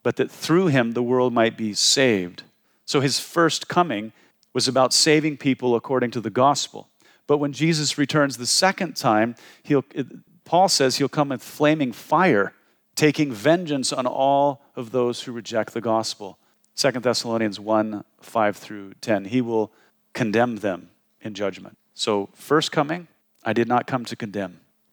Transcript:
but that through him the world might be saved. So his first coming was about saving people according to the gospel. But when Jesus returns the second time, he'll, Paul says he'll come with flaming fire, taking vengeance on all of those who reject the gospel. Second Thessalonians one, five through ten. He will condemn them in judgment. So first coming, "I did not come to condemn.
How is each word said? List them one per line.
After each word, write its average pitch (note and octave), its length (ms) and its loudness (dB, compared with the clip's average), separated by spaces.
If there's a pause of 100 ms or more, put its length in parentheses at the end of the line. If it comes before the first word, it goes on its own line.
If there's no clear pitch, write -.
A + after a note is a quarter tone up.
but A#2+ 140 0
that B2+ 160 -2
through F3 360 2
him B2 240 2
the A#2+ 120 -2
world B2+ 300 2
might A2+ 240 2
be A2 160 -4
saved. G2 720 2 (420)
So - 140 0
his C3 200 0
first - 480 0
coming A2+ 440 -2 (420)
was B2 140 0
about B2+ 260 2
saving D3+ 440 2
people B2+ 380 0
according B2 360 -2
to A#2+ 100 -6
the A2 80 -6
gospel. B2+ 600 0 (380)
But D3 100 4
when C#3+ 160 -4
Jesus D3+ 440 0
returns C#3+ 400 2
the B2 80 -8
second - 500 0
time, A#2 400 2 (280)
he'll, C#3 220 2 (580)
Paul F#3 240 2
says C3 300 2
he'll C#3 100 0
come C#3+ 220 -2
with B2+ 120 -6
flaming D3 520 0
fire, D3+ 600 2 (420)
taking D3 360 2
vengeance D3 640 0
on C3 120 -4
all C#3 560 2 (140)
of A#2 160 -10
those B2 320 0
who C3 80 -12
reject A2+ 420 -6
the A#2 80 -6
gospel. A2 560 -4 (380)
Second B2+ 280 0
Thessalonians A2+ 560 -2
one, G#2+ 440 -2 (160)
five G#2 380 -2
through G2 420 -14
ten. G2 260 -2
He A#2 140 0
will A2+ 320 0 (400)
condemn A#2 460 0
them F2+ 320 -6 (320)
in G#2+ 120 -12
judgment. F#2+ 440 -8 (160)
So G2+ 400 -2
first - 400 -2
coming, E3+ 340 -4 (380)
"I A2 80 -2
did A#2 160 0
not B2 180 0
come B2+ 180 -4
to - 100 -10
condemn. G2 440 -10 (340)